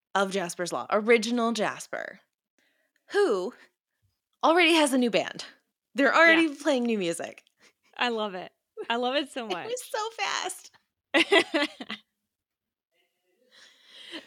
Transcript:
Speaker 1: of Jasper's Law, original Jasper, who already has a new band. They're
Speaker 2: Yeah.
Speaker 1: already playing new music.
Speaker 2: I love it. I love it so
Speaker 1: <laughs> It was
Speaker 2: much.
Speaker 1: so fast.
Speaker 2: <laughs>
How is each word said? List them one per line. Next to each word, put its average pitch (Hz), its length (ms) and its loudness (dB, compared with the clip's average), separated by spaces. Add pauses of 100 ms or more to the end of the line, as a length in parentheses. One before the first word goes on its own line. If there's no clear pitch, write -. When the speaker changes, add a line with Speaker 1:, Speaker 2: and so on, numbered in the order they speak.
(160)
Speaker 1:
of 196 160 0
Jasper's 175 400 -6
Law, 123 200 -6
original 233 600 2
Jasper, 160 680 -6 (920)
who 247 420 0 (920)
already 330 300 6
has 294 200 4
a 269 40 2
new 247 140 2
band. - 340 -2 (500)
They're 262 180 4 (120)
Speaker 2:
Yeah. 330 180 6
Speaker 1:
already 294 120 -2
playing 285 280 0
new 233 140 0
music. 170 460 -6 (540)
Speaker 2:
I 247 120 -2
love 214 260 -4
it. 175 160 -14 (380)
I 233 80 -2
love 247 180 -2
it 285 160 -4
so 240 140 -8
Speaker 1:
<laughs> 220 40 -10
It 370 160 -6
was 494 180 -10
Speaker 2:
much. - 80 -20
Speaker 1:
so 440 200 -6
fast. - 600 -6 (420)
Speaker 2:
<laughs> 320 560 0 (2500)